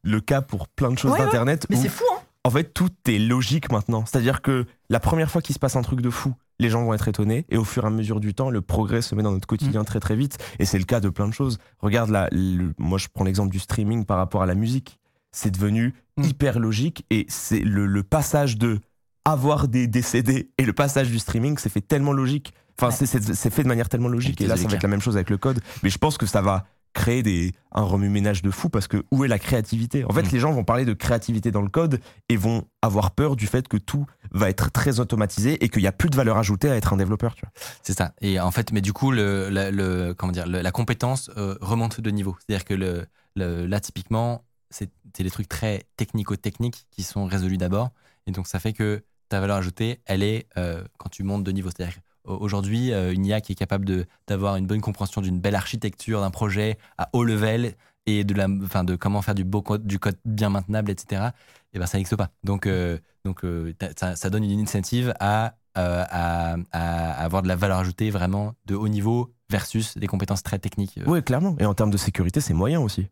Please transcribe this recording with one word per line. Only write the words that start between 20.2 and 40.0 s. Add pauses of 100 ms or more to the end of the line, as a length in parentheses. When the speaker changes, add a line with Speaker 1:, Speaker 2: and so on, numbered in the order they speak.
Speaker 1:
D
et
le
passage
du
streaming,
c'est
fait
tellement
logique. (260)
Enfin,
Speaker 2:
Ouais.
Speaker 1:
c'est,
c'est,
c'est
fait
de
manière
tellement
logique.
Speaker 3:
La
Speaker 1:
Et
là,
Speaker 3:
vitesse
Speaker 1:
ça
Speaker 3:
de
Speaker 1:
va
être
Speaker 3:
l'éclair.
Speaker 1:
la
même
chose
avec
le
code. (220)
Mais
je
pense
que
ça
va (300)
créer
des, (200)
un
remue-ménage
de
fou
parce
que
où
est
la
créativité ?
En
fait,
Speaker 3:
Mm.
Speaker 1:
les
gens
vont
parler
de
créativité
dans
le
code (280)
et
vont (160)
avoir
peur
du
fait
que
tout (240)
va
être
très
automatisé
et
qu'il
n'y
a
plus
de
valeur
ajoutée
à
être
un
développeur,
tu
vois. (300)
Speaker 3:
C'est
ça. (100)
Et
en
fait,
mais
du
coup,
le,
la,
le,